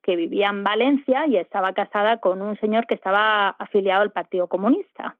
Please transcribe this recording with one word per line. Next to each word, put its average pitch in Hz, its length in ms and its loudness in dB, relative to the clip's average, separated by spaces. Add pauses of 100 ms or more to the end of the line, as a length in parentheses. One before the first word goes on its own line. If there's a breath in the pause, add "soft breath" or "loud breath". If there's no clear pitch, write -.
que 180 140 0
vivía 196 320 -2
en 202 160 -4
Valencia 262 640 0
y 254 100 2
estaba 185 380 -2
casada 208 460 0
con 190 200 0
un 208 200 -6
señor 220 260 0
que - 80 -2
estaba 208 560 2
afiliado 196 500 0
al 208 120 0
Partido 180 340 -4
Comunista. 220 720 -2